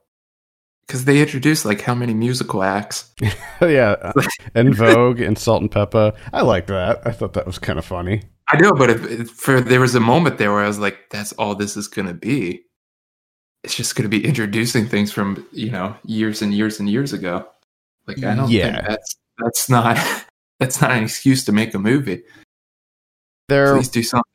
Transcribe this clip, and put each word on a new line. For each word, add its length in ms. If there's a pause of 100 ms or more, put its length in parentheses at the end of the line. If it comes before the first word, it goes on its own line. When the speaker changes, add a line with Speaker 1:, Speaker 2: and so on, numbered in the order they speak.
(880)
Speaker 1:
'Cause 180
they 180
introduced, 420
like, 160
how 140
many 200
musical 480
acts? 480 (100)
Speaker 2:
<laughs> 420
Yeah, 400
uh, 100 (240)
Speaker 1:
<laughs> 180
Speaker 2:
En 200
Vogue 460
and 180
Salt 240
and 80
Peppa. 440 (180)
I 100
liked 260
that. 380
I 60
thought 220
that 120
was 120
kinda 240
funny. 400 (260)
Speaker 1:
I 120
know, 120
but 180
if, 160
if 240
for, 300
there 200
was 140
a 60
moment 380
there 140
where 120
I 40
was 120
like, 300
"That's 240
all 200
this 220
is 120
gonna 260
be. 500 (960)
It's 140
just 180
gonna 140
be 160
introducing 640
things 260
from, 400
you 180
know, 240 (100)
years 380
and 120
years 260
and 80
years 240
ago." 340 (640)
Like, 160
I 100
don't 160
Speaker 2:
Yeah. 260
Speaker 1:
think 120
that's, 280 (220)
that's 300
not, 280
<laughs> 640
that's 220
not 100
an 140
excuse 400
to 80
make 220
a 40
movie. 440 (1300)
Speaker 2:
There 280
Speaker 1:
Please 120
do 140
something 220 (100)